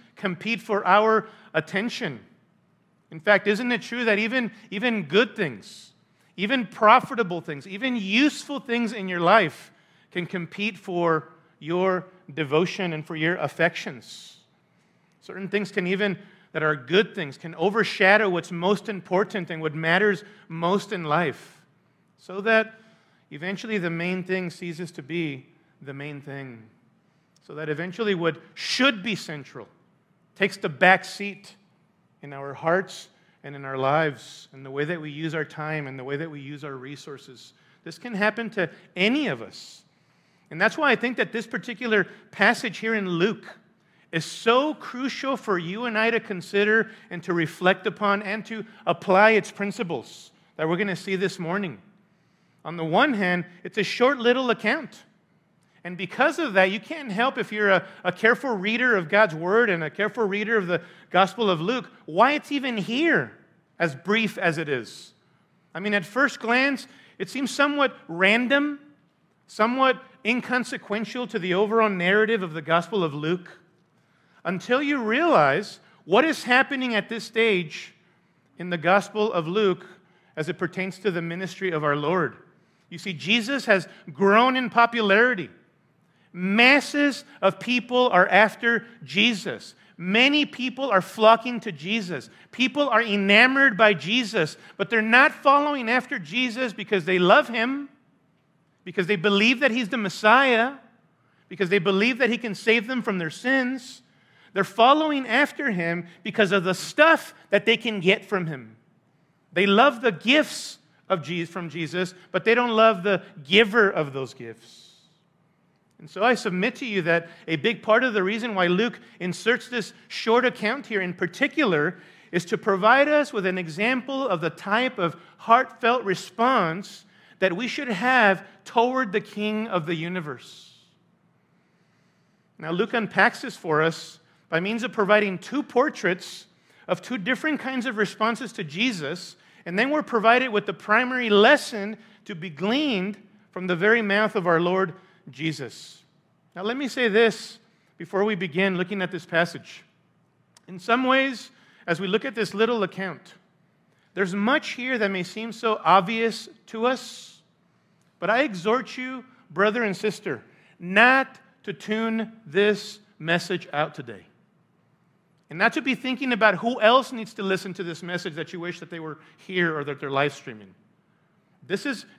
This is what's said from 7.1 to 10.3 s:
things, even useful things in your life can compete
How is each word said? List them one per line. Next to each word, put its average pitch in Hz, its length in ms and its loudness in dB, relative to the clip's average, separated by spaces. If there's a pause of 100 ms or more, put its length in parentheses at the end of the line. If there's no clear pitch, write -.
things, 147 260 -12
even 233 280 -4
useful 247 640 0
things 233 340 -4
in 190 160 -8
your 180 100 -4
life 175 520 4 (400)
can 175 140 -6
compete 185 520 -8